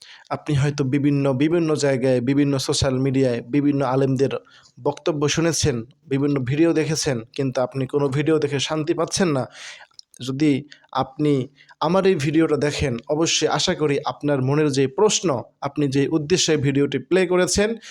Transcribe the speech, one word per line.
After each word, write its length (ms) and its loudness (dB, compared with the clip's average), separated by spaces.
আপনি 280 -4
হয়তো 280 0
বিভিন্ন, 480 2
বিভিন্ন 420 0
জায়গায়, 460 2
বিভিন্ন 380 2
সোশ্যাল 400 0
মিডিয়ায়, 420 0
বিভিন্ন 440 0
আলেমদের 480 2
বক্তব্য 460 -2
শুনেছেন, 480 0
বিভিন্ন 340 0
ভিডিও 320 2
দেখেছেন, 480 -2
কিন্তু 280 -2
আপনি 260 -4
কোনো 220 0
ভিডিও 300 0
দেখে 220 -2
শান্তি 340 -2
পাচ্ছেন 340 -2
না। 180 -2
যদি 420 0
আপনি 560 -2
আমার 260 2
এই 80 4
ভিডিওটা 420 2
দেখেন, 400 -2
অবশ্যই 400 0
আশা 260 0
করি 320 0
আপনার 360 -2
মনের 280 2
যে 180 2
প্রশ্ন, 540 0
আপনি 280 -2
যে 200 0
উদ্দেশ্যে 480 0
ভিডিওটি 420 0
প্লে 280 0
করেছেন, 420 0